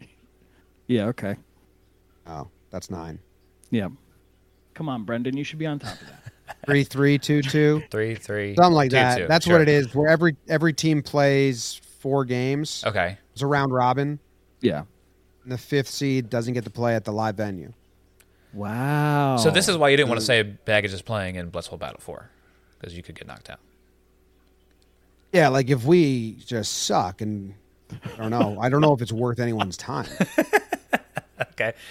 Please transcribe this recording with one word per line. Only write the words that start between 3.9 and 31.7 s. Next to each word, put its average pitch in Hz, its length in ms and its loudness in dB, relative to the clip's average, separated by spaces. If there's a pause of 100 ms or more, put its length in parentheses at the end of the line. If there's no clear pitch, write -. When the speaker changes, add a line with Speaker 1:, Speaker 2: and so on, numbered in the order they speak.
Speaker 1:
Come 160 140 -8
on, 120 160 -8
Brendan. 120 320 -4
You 143 80 -6
should 156 140 -10
be 160 80 -4
on 147 120 -4
top - 160 -12
of - 60 -20
that. - 160 -20 (100)
<laughs> - 400 -20
Speaker 2:
Three, 143 160 4
three, 143 340 2
two, 147 260 2
two. 151 380 2 (120)
Speaker 3:
Three, 110 240 -2
three, 101 400 -6
Speaker 2:
Something 175 180 8
like 139 160 4
Speaker 3:
two, 131 60 2
Speaker 2:
that. 127 220 4
Speaker 3:
two. 85 100 -2
Speaker 2:
That's 160 180 2
Speaker 3:
Sure. 175 80 6
Speaker 2:
what 160 80 8
it 147 60 4
is, 143 260 4
where 151 140 2
every, 160 260 2 (140)
every 160 240 2
team 156 280 0
plays 139 800 0 (200)
four 139 240 0
games. 131 600 -4
Speaker 3:
Okay. 98 320 -2 (160)
Speaker 2:
It's - 100 -12
a 139 40 0
round 139 260 0
robin. 131 460 0 (420)
Speaker 1:
Yeah. 82 220 0 (640)
Speaker 2:
And 127 80 -12
the 127 60 -4
fifth 139 300 -2
seed 131 400 -2
doesn't 117 260 -4
get 120 100 -4
to 107 60 -14
play 117 260 0
at 104 80 -4
the 107 80 -6
live 107 240 -2
venue. 98 360 -8 (800)
Speaker 1:
Wow. 139 840 0
Speaker 3:
So 139 160 4
this 190 160 0
is 180 80 0
why 147 140 4
you 139 60 6
didn't 139 120 4
wanna 113 140 0
Speaker 2:
Mm. - 40 -4
Speaker 3:
say 117 160 4
Baggage 104 500 -2
is 92 100 -10
playing 95 340 -6
in 87 160 -8
Blitzball 85 260 -10
Battle 69 220 -12
four, - 300 -16 (500)
'cause 87 140 -14
you 87 100 -14
could 85 100 -18
get - 140 -20
knocked - 200 -20
out. - 120 -18 (1700)
Speaker 2:
Yeah, 139 160 6
like, 131 220 2
if 120 140 0
we 135 480 4 (120)
just 110 280 -4 (120)
suck 101 360 -2
and, 101 340 -6 (380)
I - 240 -14
don't 110 140 -6
know. 104 300 0
I 123 80 0
don't 143 120 4
know 151 120 8
if 123 100 2
it's 113 100 -6
worth 120 260 -2
anyone's 110 380 -2
time. - 320 -8 (280)
Speaker 3:
<laughs> 294 100 2 (1040)
Okay. 113 200 -2 (180)